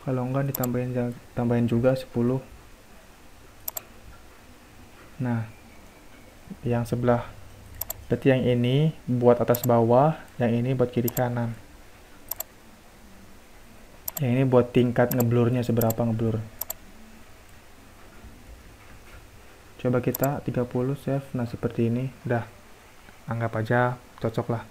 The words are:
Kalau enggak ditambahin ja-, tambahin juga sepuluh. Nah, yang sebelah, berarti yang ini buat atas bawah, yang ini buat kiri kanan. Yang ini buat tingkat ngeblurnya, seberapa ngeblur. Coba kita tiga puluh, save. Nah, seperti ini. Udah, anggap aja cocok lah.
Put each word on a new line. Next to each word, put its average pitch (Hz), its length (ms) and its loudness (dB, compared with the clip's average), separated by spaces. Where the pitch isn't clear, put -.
Kalau 131 240 -2
enggak 135 240 -2
ditambahin 123 400 -2
ja-, 120 240 -2
tambahin 120 320 2
juga 120 320 4
sepuluh. 127 480 -2
Nah, 117 240 -2
yang 117 180 0
sebelah, 120 420 0
berarti 131 240 4
yang 127 100 0
ini 123 480 2
buat 120 320 4
atas 123 240 2
bawah, 120 540 6
yang 117 160 2
ini 120 240 0
buat 123 160 2
kiri 120 160 0
kanan. 120 480 -2
Yang 127 160 0
ini 139 80 4
buat 123 300 4
tingkat 123 420 4
ngeblurnya, 120 480 2
seberapa 113 320 2
ngeblur. 113 460 -2
Coba 127 240 0
kita 135 400 -2
tiga 123 240 -2
puluh, 127 320 -2
save. 135 320 -4
Nah, 120 160 -4
seperti 117 400 -2
ini. 123 240 -2
Udah, 117 160 -2
anggap 117 220 -4
aja 123 340 2
cocok 117 320 -4
lah. 113 180 -4